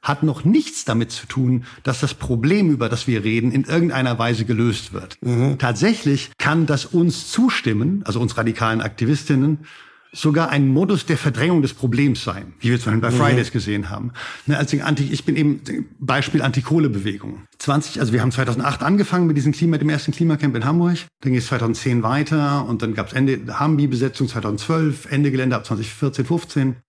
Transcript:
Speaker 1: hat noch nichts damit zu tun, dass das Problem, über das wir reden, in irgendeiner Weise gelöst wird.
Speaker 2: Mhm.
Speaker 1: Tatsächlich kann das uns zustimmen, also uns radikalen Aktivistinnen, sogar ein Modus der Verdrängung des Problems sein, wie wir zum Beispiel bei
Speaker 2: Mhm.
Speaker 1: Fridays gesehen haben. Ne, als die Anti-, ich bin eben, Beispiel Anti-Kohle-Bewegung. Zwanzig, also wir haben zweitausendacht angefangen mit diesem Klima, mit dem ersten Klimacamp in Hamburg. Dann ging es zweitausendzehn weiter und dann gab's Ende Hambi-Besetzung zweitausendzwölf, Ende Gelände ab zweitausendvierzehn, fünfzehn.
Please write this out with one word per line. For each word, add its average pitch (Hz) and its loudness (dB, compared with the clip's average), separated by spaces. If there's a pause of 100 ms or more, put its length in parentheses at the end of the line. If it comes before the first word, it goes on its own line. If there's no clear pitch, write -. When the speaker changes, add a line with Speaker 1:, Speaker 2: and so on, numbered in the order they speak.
Speaker 1:
hat 143 -2
noch 147 -2
nichts 269 2
damit 113 -2
zu - -12
tun, 127 0 (200)
dass - -2
das 143 -2
Problem, 156 2
über 120 0
das 117 -2
wir 113 0
reden, 113 0
in 135 0
irgendeiner 135 0
Weise 117 0
gelöst 113 0
wird. - -12
Speaker 2:
Mhm. 127 0
Speaker 1:
Tatsächlich 143 0
kann 156 2
das 147 0
uns 170 0
zustimmen, 175 0
also 104 -2
uns 120 -2
radikalen 113 0
Aktivistinnen, 143 0 (540)
sogar 156 2
ein 143 2
Modus 170 2
der 160 0
Verdrängung 151 2
des 135 0
Problems 127 0
sein, 92 -8
wie 117 0
wir 123 2
zum 113 0
Beispiel - -2
bei 117 0
Speaker 2:
Mhm. 120 4
Speaker 1:
Fridays 123 2
gesehen 104 -2
haben. 110 -8 (340)
Ne, 143 0
als 143 0
die 143 0
Anti-, 143 0
ich 151 -4
bin 139 0
eben, 147 2 (380)
Beispiel 139 0
Anti-Kohle-Bewegung. 107 0 (160)
Zwanzig, 147 -2
also 120 2
wir 120 2
haben 127 0
zweitausendacht 127 -2
angefangen 180 2
mit 151 2
diesem 143 2
Klima, 165 2
mit 151 0
dem 151 2
ersten 147 -2
Klimacamp 147 2
in 117 -2
Hamburg. 175 2 (240)
Dann 135 0
ging 127 2
es 120 -2
zweitausendzehn 117 0
weiter 143 0
und 117 -2
dann 113 -4
gab's 101 -6
Ende 131 0 (180)
Hambi-Besetzung 135 0
zweitausendzwölf, 120 -2
Ende 143 2
Gelände 127 0
ab - -6
zweitausendvierzehn, 131 -4
fünfzehn. 139 -2 (140)